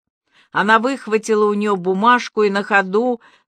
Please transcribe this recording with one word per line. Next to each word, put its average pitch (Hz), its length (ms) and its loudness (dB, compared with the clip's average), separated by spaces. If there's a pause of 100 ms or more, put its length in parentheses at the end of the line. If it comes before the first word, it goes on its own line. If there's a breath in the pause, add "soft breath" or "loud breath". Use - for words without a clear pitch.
(520 soft breath)
Она 202 260 2
выхватила 220 680 -2
у 208 80 0
нее 208 220 -2
бумажку 208 640 0
и 208 80 2
на 196 120 -2
ходу, 208 580 0 (280 soft breath)